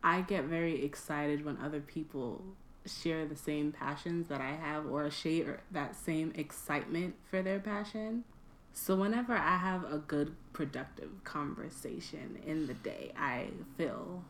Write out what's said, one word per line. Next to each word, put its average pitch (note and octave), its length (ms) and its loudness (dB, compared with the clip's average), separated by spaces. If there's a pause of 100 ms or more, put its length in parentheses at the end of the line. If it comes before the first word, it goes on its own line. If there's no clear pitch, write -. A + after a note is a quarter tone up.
I F3 180 6
get F#3 240 2
very E3 380 2
excited D3 600 0
when D3 120 -2
other D3 240 -2
people C#3+ 600 -4 (420)
share D#3+ 400 0
the D3 100 -4
same D3+ 360 2
passions D3 580 -2
that C#3 120 0
I C3 140 0
have D#3 320 -2
or D3 240 2
share D#3 500 2 (100)
that D3 240 -2
same D#3+ 400 2
excitement D#3 800 0 (140)
for F#3+ 120 2
their F#3+ 180 2
passion. G#3+ 640 -2 (500)
So - 220 4
whenever A3+ 380 4
I F3+ 240 6
have F3+ 340 2
a D3+ 60 2
good, D3+ 380 2 (180)
productive C#3 720 -4
conversation - 1200 -6
in D#3 220 0
the - 80 -2
day, - 420 -6
I B2+ 300 0 (300)
feel E3+ 520 -2